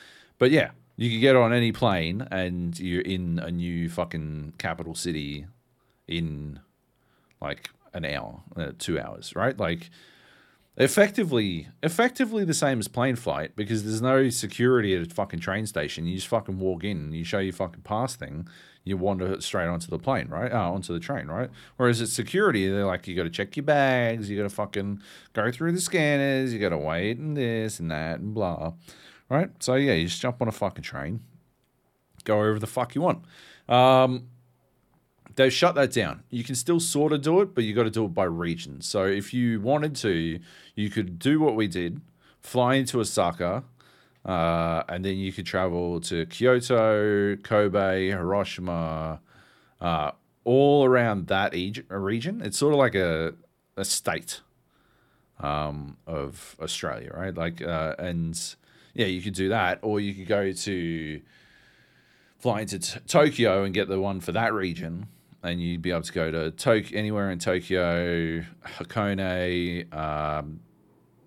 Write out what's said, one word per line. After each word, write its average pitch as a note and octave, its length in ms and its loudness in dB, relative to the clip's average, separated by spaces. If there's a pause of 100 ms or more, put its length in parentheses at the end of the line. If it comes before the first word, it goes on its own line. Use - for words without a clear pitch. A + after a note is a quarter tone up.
(380)
But B2+ 140 6
yeah, D3+ 200 4 (240)
you A2+ 140 -2
could A2+ 120 0
get C3 140 8
on A#2 160 6
any A#2+ 200 4
plane F#2+ 580 0
and F2+ 500 -2
you're F2+ 220 -2
in F2+ 380 -2
a D#2 100 -6
new E2+ 400 -2
fucking D#2 680 -6
capital D#2+ 340 -6
city D2+ 540 -6 (600)
in, D2+ 520 -6 (840)
like, - 300 -8 (220)
an E2 120 -6
hour, C2 360 -8 (140)
uh, D2+ 220 -6
two D#2+ 220 -2
hours, - 360 -12
right? A2+ 220 0
Like, F2 320 -2 (880)
effectively, C3 880 4 (140)
effectively A3+ 640 0
the E3 80 0
same C3+ 260 2
as G2+ 80 -4
plane B2+ 280 0
flight D#2 400 -4
because G#2+ 280 -2
there's G#2+ 180 -2
no C3 280 4
security A#2 640 2
at E2+ 100 0
a E2+ 40 -10
fucking F#2 300 -4
train G2 260 -4
station. D#2+ 420 -6
You F2+ 80 -2
just F#2+ 120 -8
fucking G2 320 -2
walk F#2 240 -2
in G2+ 140 -4
and D2+ 180 -8
you E2 80 -6
show G2 160 -2
your F#2+ 140 -2
fucking F2+ 280 -8
pass A#2 340 -4
thing. C#2+ 320 -10 (380)
You F#2+ 120 -2
wander F#2 420 -2
straight F2+ 280 -2
onto E2+ 200 -4
the - 120 -4
plane, B2+ 280 -2
right? G#2+ 240 -4
Uh, F#2+ 220 0
onto F#2 180 -6
the E2+ 80 -2
train, - 280 -6
right? G2 220 -6 (280)
Whereas A#2+ 240 4
at - 80 -2
security, A#2+ 580 2
they're G2 180 0
like, F2+ 220 -2
"You F#2 80 -6
gotta E2+ 140 0
check G2 260 -6
your D3 80 -4
bags, B2 640 2
you G#2 60 -4
gotta G2+ 140 -2
fucking G2+ 520 -4 (300)
go A2+ 200 0
through D#3+ 200 -2
the F3+ 80 0
scanners, C#3 720 2
you A2 60 -4
gotta F2+ 180 2
wait E2+ 400 -2
and D3+ 200 -4
this A2+ 420 -2
and E2 120 -4
that D#2 280 -4
and G#2 140 -6
blah," E2+ 400 -2 (560)
right? D3+ 200 2 (140)
So B2+ 120 2
yeah, C#3 180 4
you E2 140 2
just - 120 -6
jump B2 220 -2
on A#2 80 0
a - 20 -4
fucking - 320 -4
train, E2+ 380 -8 (1040)
go G#2+ 140 4
wherever G#2+ 200 2
the G#2+ 80 -4
fuck B2 260 -2
you C#3+ 80 -2
want. D#3 220 0 (460)
Um, B2+ 580 6 (1080)
they've C3 180 6
shut F3 220 4
that C#3 180 2
down. F2+ 360 -2
You A#2+ 140 -6
can B2+ 120 -4
still E3+ 260 2
sort D3+ 320 2
of D3 80 0
do E3 180 4
it, G3 160 0
but A#2+ 80 2
you G#2+ 100 -2
gotta A2 160 2
do A2 140 0
it F#2 100 -2
by F#2+ 120 2
region. E2 560 -4
So F#2+ 240 0
if G2+ 280 0
you A#2 280 0
wanted D3 360 0
to, E2 440 0 (340)
you G#2 140 -2
could F2+ 300 -4
do C#3+ 200 4
what D3 160 4
we G#2+ 140 2
did, F2 320 -4 (400)
fly B2 340 2
into C3 240 2
Osaka, F2+ 640 0 (640)
uh, E2+ 600 0
and F2+ 160 -6
then F#2+ 140 -2
you F#2+ 160 -4
could F#2 120 -8
travel F2 540 -2
to E2 280 -4
Kyoto, A2 1160 4
Kobe, F#2+ 640 2
Hiroshima, F2 1120 -2 (600)
uh, D#2+ 300 0 (340)
all C#3 400 6
around A#2 420 4
that G2 260 2
eg-, F#2+ 360 -4
region. A#2 520 -4
It's G#2 160 -6
sort D3 160 4
of C#3+ 60 4
like A#2 160 4
a, E2 380 0 (420)
a G2 80 -6
state, - 560 -4 (1000)
um, D2 560 -6 (100)
of C#2+ 540 -8
Australia, D#2 520 -8
right? F2+ 220 -6
Like, E2+ 260 -4
uh, D#2+ 380 -2
and E2+ 400 -4 (540)
yeah, A2 140 0
you F2+ 140 -2
could G2+ 120 -6
do F#2+ 160 0
that, F#2 320 2
or G#2 180 0
you G2+ 140 -4
could F#2+ 140 -12
go G2+ 260 2
to, E2 680 -4 (1200)
fly G#2+ 220 0
into G2+ 180 -6
T-, - 280 -8
Tokyo A2 580 6
and F#2+ 80 -2
get F#2+ 160 0
the F#2+ 100 0
one F#2+ 220 -2
for F2 100 -6
that A2 220 0
region, F2 540 -4 (360)
and F2 180 -4
you'd E2+ 200 -4
be F2 100 -2
able E2+ 120 0
to - 100 -10
go E2 180 0
to D#2+ 200 -2
Tok-, A2 420 2
anywhere G#2 360 -2
in F2+ 100 -4
Tokyo, F2 1080 0 (200)
Hakone, F2+ 1300 -2
um, D2+ 680 -4 (640)